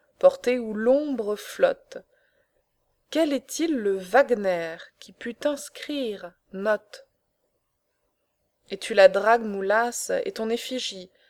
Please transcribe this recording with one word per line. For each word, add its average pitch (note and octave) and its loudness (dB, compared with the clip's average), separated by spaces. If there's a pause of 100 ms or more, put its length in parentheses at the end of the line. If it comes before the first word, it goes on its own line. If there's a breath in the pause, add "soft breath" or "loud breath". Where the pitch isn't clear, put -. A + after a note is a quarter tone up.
(180)
portée A#3+ 4
où A3 -6
l'ombre A#3 0
flotte, - -2 (1120)
quel D#4 0
est-il D4 -4
le G3+ 0
Wagner F#3+ 0 (220)
qui - -20
put - -12
inscrire C#4 -6 (200)
note ? G#3 -4 (1600)
Es-tu G3+ -8
la G3 10
drague G3+ 2
moulasse G#3 -2 (120)
et G3 -6
ton A3 -6
effigie, A#3 -8 (200)